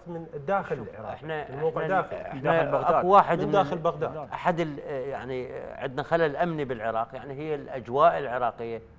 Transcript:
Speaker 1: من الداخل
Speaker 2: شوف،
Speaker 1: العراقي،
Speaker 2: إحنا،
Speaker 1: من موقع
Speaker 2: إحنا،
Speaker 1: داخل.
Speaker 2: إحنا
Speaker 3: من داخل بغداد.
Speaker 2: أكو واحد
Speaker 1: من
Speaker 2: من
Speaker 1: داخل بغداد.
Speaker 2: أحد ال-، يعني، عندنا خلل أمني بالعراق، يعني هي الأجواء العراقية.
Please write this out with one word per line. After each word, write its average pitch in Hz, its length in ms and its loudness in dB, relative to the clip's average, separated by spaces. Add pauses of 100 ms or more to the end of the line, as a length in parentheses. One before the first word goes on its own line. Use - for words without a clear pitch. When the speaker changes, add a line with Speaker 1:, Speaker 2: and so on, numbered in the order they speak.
Speaker 1:
من 165 280 -10
الداخل 165 420 -2
Speaker 2:
شوف، 113 120 -10
Speaker 1:
العراقي، 107 260 -10
Speaker 2:
إحنا، 147 360 -6
Speaker 1:
من 131 80 -8
موقع 160 240 0
Speaker 2:
إحنا، 180 180 2
Speaker 1:
داخل. - 160 -6
Speaker 2:
إحنا - 180 -10
Speaker 3:
من 135 80 -8
داخل 156 280 4
بغداد. 139 240 2
Speaker 2:
أكو 156 140 4
واحد 170 300 8
Speaker 1:
من 185 80 0
Speaker 2:
من - 60 0
Speaker 1:
داخل 175 260 4
بغداد. 156 380 -2
Speaker 2:
أحد 160 440 -2
ال-، 151 180 -4 (100)
يعني، 131 680 -6
عندنا 135 460 -6
خلل 160 340 2
أمني 160 280 0
بالعراق، 113 480 -2
يعني 131 220 -10
هي 151 200 -6
الأجواء 139 640 2
العراقية. 117 640 -4 (160)